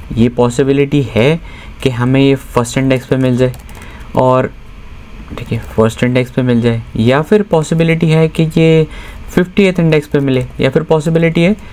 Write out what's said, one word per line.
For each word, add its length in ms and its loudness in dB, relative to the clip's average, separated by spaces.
ये 160 2
possibility 720 2
है 380 0
कि 60 0
हमें 320 0
ये 140 4
first 420 -4
index 280 0
पे 120 0
मिल 200 2
जाए, 160 2
और 360 2
ठीक 140 -12
है, 60 -2
first 460 -2
index 280 0
पे 100 -2
मिल 200 2
जाए, 200 0
या 260 2
फिर 220 2
possibility 680 0
है 180 4
कि 300 0
ये 300 4
fiftieth 440 2
index 280 2
पे 120 0
मिले, 260 0
या 100 2
फिर 140 2
possibility 600 2
है 120 2